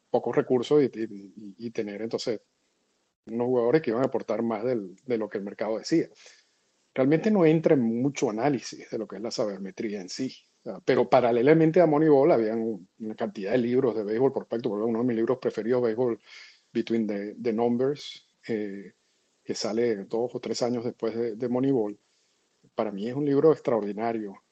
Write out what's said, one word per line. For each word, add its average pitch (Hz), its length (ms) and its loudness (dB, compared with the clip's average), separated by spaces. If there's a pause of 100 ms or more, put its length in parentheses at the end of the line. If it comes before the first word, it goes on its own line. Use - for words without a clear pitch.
pocos 120 260 0
recursos 135 460 4
y, 135 40 4
y, 104 720 -8
y 117 140 -10
tener 104 300 -6
entonces 113 380 -4 (840)
unos 120 220 -4
jugadores 123 340 2
que 131 100 -2
iban 113 120 0
a 135 40 2
aportar 110 340 -4
más 113 220 -4
del, 107 320 -4 (100)
de 123 120 -2
lo 107 120 -4
que - 80 -6
el 98 60 -8
mercado 104 340 -6
decía. 160 300 0 (840)
Realmente 156 360 2
no 196 160 4
entra 160 300 6
en 131 60 2
mucho 120 480 0
análisis 117 600 -4
de 120 80 -6
lo 107 100 -6
que 98 100 -12
es 98 40 -12
la 113 100 -8
sabermetría 101 680 -6
en 90 80 -14
sí. 131 240 -8 (280)
O - 20 -20
sea, 101 200 -12
pero - 260 2
paralelamente 139 720 6
a 165 40 8
Moneyball 151 460 6
habían 113 560 0 (120)
una 110 160 -10
cantidad 104 360 -6
de 120 60 4
libros 123 380 2
de 110 80 -2
béisbol 110 300 0
prospecto. 117 360 -4
Por 101 100 -4
ejemplo, 110 100 0
uno 113 100 -2
de 123 80 0
mis 120 100 0
libros 113 200 0
preferidos, 120 460 -2
Béisbol 113 360 0 (540)
Between 113 320 0
the, 104 340 -6
the 120 140 -2
Numbers, 120 720 -2 (220)
eh, 98 460 -6 (500)
que 110 100 -6
sale 110 520 -2
dos 117 280 -4
o 123 60 -8
tres 113 220 -6
años 120 220 -2
después 113 320 -6
de, 117 200 -4
de 123 140 -4
Moneyball, 123 480 0 (800)
para 110 160 -4
mí 101 160 -6
es 123 80 -6
un 143 100 -4
libro 143 260 6
extraordinario. 110 920 -2 (100)